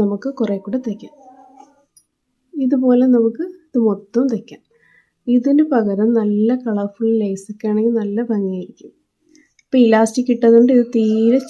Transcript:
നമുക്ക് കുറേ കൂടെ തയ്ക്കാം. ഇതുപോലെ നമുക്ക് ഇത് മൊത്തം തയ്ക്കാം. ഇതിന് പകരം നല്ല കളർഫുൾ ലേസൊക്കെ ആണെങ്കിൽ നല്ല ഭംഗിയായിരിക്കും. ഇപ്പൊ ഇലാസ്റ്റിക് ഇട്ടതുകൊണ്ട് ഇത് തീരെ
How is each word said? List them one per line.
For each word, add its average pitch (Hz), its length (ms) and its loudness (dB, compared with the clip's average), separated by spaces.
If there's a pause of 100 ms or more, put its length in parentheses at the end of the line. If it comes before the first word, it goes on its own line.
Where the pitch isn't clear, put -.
നമുക്ക് 202 280 -2 (100)
കുറേ 202 260 -4
കൂടെ 214 220 -6
തയ്ക്കാം. 196 280 -10 (1500)
ഇതുപോലെ 254 400 2 (120)
നമുക്ക് 233 280 0 (240)
ഇത് - 100 -4 (100)
മൊത്തം 208 440 -2
തയ്ക്കാം. - 300 -10 (720)
ഇതിന് 277 380 2
പകരം 214 360 0 (120)
നല്ല 208 280 0 (160)
കളർഫുൾ 208 460 -4 (100)
ലേസൊക്കെ 208 500 -8
ആണെങ്കിൽ 220 300 0
നല്ല 202 300 -4
ഭംഗിയായിരിക്കും. 190 600 -6 (760)
ഇപ്പൊ - 200 -4
ഇലാസ്റ്റിക് 220 500 2
ഇട്ടതുകൊണ്ട് 233 420 4
ഇത് 240 80 4 (120)
തീരെ 220 420 2 (120)